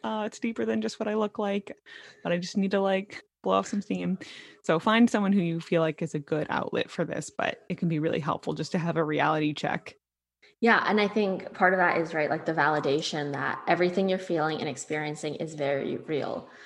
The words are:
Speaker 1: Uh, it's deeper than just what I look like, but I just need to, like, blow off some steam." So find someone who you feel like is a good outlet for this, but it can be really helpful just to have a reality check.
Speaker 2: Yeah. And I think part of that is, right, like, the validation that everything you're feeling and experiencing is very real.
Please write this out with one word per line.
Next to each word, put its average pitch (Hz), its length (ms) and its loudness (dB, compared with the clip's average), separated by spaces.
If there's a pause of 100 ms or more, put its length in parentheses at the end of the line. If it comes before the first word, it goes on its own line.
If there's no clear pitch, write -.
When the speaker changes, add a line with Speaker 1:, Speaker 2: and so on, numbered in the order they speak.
Speaker 1:
Uh, 220 240 -4
it's - 120 -14
deeper 226 260 -2
than 220 160 0
just 214 180 -4
what 214 100 -4
I 208 60 0
look 214 240 -2
like, 202 380 -4 (460)
but 175 80 -2
I 175 60 2
just 180 200 -6
need 196 140 2
to, 196 100 2
like, 196 420 0 (200)
blow 190 120 2
off 196 120 2
some 208 140 -2
steam." 180 360 -2 (460)
So 165 160 4
find 226 300 6
someone 202 240 2
who 202 80 4
you 165 180 0
feel 165 220 2
like 160 200 0
is 165 140 -4
a 156 40 -2
good 151 300 -2
outlet - 420 -2
for 170 140 -2
this, - 240 -6
but - 400 -2
it 180 80 -6
can 170 120 0
be 160 100 0
really 160 200 0
helpful 160 340 -2
just 156 200 -6
to 190 60 0
have 165 180 -2
a 170 60 2
reality 151 500 2
check. - 420 -6 (640)
Speaker 2:
Yeah. 220 280 6
And 208 140 4
I 202 60 4
think 196 460 -2
part 185 200 4
of 190 60 4
that 175 180 4
is, 165 160 -2
right, 156 160 0
like, 156 160 -2
the 165 80 0
validation 151 800 0
that 139 340 -4
everything 180 420 2
you're 185 100 0
feeling 160 400 -2
and 151 100 -4
experiencing 151 680 -6
is 156 200 -6
very 139 420 -2
real. - 520 -4 (160)